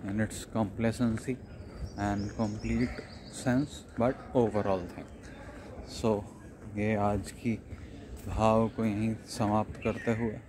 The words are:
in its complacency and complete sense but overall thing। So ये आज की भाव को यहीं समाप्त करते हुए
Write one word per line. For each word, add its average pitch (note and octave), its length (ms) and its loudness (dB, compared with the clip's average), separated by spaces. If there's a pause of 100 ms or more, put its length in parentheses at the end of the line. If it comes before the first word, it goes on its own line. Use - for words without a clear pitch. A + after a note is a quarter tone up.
in G#2+ 180 0
its - 180 -8 (100)
complacency A2+ 800 0 (600)
and G2+ 380 0
complete A#2 680 0 (380)
sense C3+ 360 2 (200)
but B2 160 4 (200)
overall G2+ 600 4
thing। - 140 -10 (920)
So A2 160 6 (640)
ये G#2+ 240 4
आज G#2 300 2
की A2+ 260 -2 (680)
भाव A2 420 6
को A2 160 -2
यहीं A2 300 2 (240)
समाप्त G#2+ 460 2
करते A2 320 2
हुए A2 220 0 (100)